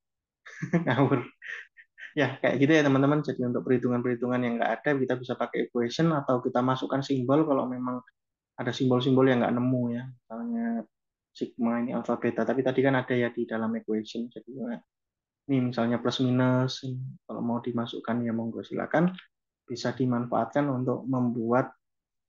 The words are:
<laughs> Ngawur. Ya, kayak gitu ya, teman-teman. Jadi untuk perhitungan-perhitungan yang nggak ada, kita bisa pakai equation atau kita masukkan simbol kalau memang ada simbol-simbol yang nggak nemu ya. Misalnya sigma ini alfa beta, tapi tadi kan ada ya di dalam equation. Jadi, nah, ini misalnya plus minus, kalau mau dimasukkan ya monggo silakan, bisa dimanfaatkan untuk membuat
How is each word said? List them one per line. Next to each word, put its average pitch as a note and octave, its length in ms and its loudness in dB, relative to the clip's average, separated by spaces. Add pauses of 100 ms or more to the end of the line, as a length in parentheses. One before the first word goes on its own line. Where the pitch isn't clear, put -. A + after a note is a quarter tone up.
(440)
<laughs> E3 420 -4
Ngawur. C3 400 2 (880)
Ya, C3 240 0
kayak - 240 2
gitu C#3+ 120 6
ya, D3+ 120 8
teman-teman. C#3 400 4
Jadi B2+ 160 -4
untuk B2 240 -2
perhitungan-perhitungan B2 800 0
yang A#2 160 0
nggak - 160 2
ada, D3 160 0
kita B2+ 240 0
bisa B2 160 -4
pakai A#2+ 360 -2
equation B2 440 2
atau C3+ 240 0
kita B2 240 0
masukkan C3 400 0
simbol C3+ 440 2
kalau C3 200 2
memang B2+ 320 -4 (600)
ada A#2+ 160 -4
simbol-simbol C3 560 4
yang B2 80 4
nggak A2 160 2
nemu B2 280 0 (120)
ya. B2 160 -6
Misalnya A#2 560 -8 (640)
sigma A#2+ 480 -2
ini A#2+ 160 -4
alfa A#2 240 -2
beta, A#2 240 0
tapi B2+ 240 0
tadi C3 160 2
kan C3+ 160 4
ada B2+ 160 -2
ya A#2+ 160 2
di A#2+ 160 -6
dalam A2 320 -2
equation. A2 480 -6
Jadi, A#2 320 -16
nah, - 240 -8 (640)
ini B2+ 240 2
misalnya A#2 320 0
plus B2 180 -2
minus, B2+ 640 2 (400)
kalau A2+ 160 -12
mau A#2 240 -4
dimasukkan A#2+ 640 -4
ya A2+ 80 -2
monggo A2+ 320 -6
silakan, E3+ 480 0 (540)
bisa A#2+ 240 -4
dimanfaatkan A#2+ 800 0
untuk B2 320 -2
membuat B2 720 0 (520)